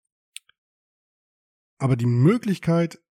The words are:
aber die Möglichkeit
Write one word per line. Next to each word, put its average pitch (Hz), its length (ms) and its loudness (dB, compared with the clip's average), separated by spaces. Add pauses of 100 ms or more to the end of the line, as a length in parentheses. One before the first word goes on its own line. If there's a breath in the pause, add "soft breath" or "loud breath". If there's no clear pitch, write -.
(1800)
aber 131 180 0
die 120 80 -2
Möglichkeit 170 960 0 (140)